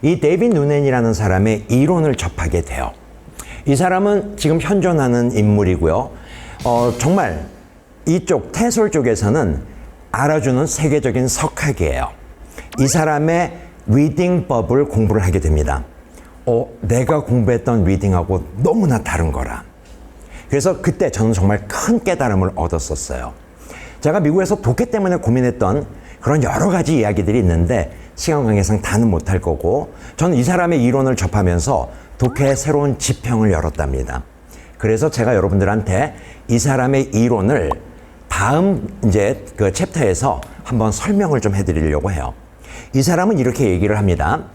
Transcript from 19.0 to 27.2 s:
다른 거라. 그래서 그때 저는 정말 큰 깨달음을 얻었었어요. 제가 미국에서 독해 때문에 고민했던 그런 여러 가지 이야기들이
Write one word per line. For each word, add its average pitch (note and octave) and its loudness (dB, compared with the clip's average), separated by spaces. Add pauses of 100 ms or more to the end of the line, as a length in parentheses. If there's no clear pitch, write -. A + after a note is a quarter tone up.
다른 D#2+ -2
거라. B1+ -6 (840)
그래서 C#3+ 0
그때 D#3+ 0
저는 A2 0
정말 G2+ 0
큰 - -2
깨달음을 G#2 0
얻었었어요. D2 -6 (680)
제가 F3+ 2
미국에서 F3+ 2
독해 A#3+ 0
때문에 F#3+ 0
고민했던 B2 0 (340)
그런 C#3+ 2
여러 - 0
가지 D#3+ 2
이야기들이 G#2 2